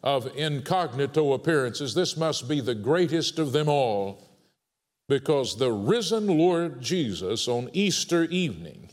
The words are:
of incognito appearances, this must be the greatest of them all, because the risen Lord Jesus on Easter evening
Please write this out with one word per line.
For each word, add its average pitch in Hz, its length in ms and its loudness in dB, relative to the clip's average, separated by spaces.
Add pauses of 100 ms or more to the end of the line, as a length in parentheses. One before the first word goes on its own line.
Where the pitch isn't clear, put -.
of 135 340 -2
incognito 143 1000 0
appearances, 131 600 0
this 170 220 0
must 156 320 -2
be 147 120 0
the 120 140 0
greatest 151 640 0
of 147 140 0
them 151 160 2
all, 107 580 0 (840)
because 135 480 0
the 127 140 2
risen 202 560 0
Lord 170 540 2
Jesus 113 680 -2
on 123 260 -2
Easter 170 500 2
evening 120 680 -4